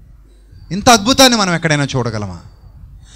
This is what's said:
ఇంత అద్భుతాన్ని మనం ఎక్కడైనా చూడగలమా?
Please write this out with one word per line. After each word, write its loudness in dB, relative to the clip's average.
ఇంత -2
అద్భుతాన్ని 4
మనం 0
ఎక్కడైనా 0
చూడగలమా? -6